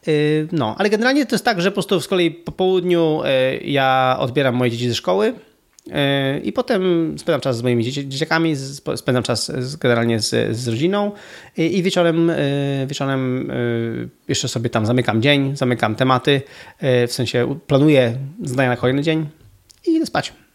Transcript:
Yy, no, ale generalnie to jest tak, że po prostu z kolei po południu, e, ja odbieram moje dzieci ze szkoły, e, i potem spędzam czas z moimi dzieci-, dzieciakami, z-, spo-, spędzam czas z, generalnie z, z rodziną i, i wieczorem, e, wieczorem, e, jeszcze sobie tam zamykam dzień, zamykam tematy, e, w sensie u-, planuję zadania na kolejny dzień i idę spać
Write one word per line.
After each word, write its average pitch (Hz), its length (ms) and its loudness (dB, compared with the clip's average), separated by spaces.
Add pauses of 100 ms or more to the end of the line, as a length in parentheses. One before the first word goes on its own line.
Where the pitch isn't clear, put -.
Yy, 151 440 2
no, 123 260 0
ale 202 120 0
generalnie 247 360 2
to 247 100 -2
jest - 100 -2
tak, 208 160 0
że 190 100 2
po - 20 -10
prostu 185 280 -2
z - 60 -10
kolei 175 240 2
po 165 200 -12
południu, 175 720 2
e, 131 340 0
ja 131 640 2
odbieram 131 360 0
moje 123 160 2
dzieci 120 180 -2
ze 113 60 0
szkoły, 208 380 0 (580)
e, 139 480 0
i - 120 -6
potem 185 680 0
spędzam 147 220 -2
czas 127 160 0
z 117 60 -6
moimi 120 200 2
dzieci-, 139 240 -4
dzieciakami, 160 480 -2
z-, 135 200 -8
spo-, 143 220 -6
spędzam 127 260 0
czas - 340 -4
z, 131 180 -6
generalnie 117 440 2
z, 117 380 -2
z 123 100 -6
rodziną 185 440 0 (460)
i, 165 200 0
i 175 60 0
wieczorem, 170 460 2
e, 165 60 0 (520)
wieczorem, 135 640 -2
e, - 20 -6 (720)
jeszcze - 200 -4
sobie 120 220 -2
tam 107 160 0
zamykam 113 360 2
dzień, 139 360 2
zamykam 113 380 0
tematy, 131 460 2 (380)
e, 123 280 2
w 120 60 -6
sensie 120 320 0
u-, 135 100 -4
planuję 135 640 4 (260)
zadania 131 260 0
na 123 80 0
kolejny 131 240 0
dzień 156 260 0 (600)
i 330 80 2
idę 320 100 2
spać - 280 -4 (220)